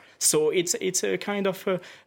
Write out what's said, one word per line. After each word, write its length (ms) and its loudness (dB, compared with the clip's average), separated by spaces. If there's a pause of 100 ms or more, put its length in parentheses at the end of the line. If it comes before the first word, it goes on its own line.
(180)
So 300 4
it's, 320 0
it's 240 -2
a 140 0
kind 280 -2
of, 220 -2
uh, 100 2 (280)